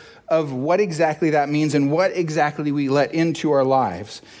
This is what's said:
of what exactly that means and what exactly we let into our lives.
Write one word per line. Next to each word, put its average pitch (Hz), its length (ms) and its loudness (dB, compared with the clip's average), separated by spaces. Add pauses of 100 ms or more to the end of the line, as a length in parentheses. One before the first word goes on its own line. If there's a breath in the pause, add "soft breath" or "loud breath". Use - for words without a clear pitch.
(340 loud breath)
of 151 180 0
what 156 280 0
exactly 160 500 0
that 147 180 2
means 151 260 0
and 143 180 2
what 185 240 2
exactly 151 560 -2
we 143 160 -2
let 139 260 0
into 160 380 0
our 139 100 4
lives. 117 580 0 (200 loud breath)